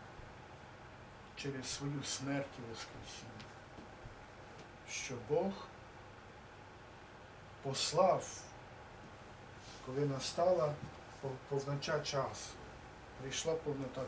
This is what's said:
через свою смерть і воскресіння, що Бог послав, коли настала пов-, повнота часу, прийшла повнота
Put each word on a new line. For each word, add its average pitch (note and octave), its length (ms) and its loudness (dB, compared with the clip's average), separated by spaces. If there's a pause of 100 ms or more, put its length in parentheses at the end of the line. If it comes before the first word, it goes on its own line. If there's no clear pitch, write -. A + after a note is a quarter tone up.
(1400)
через C3 300 -2
свою C#3+ 380 0
смерть C#3 540 2
і A#2 120 -6
воскресіння, - 720 -8 (1400)
що - 260 -2 (140)
Бог F3+ 240 6 (2000)
послав, D3 640 8 (1600)
коли C#3 200 4
настала D3 680 6 (480)
пов-, C3 140 0 (120)
повнота C#3+ 520 4
часу, - 500 0 (720)
прийшла C#3 340 4
повнота C3+ 540 0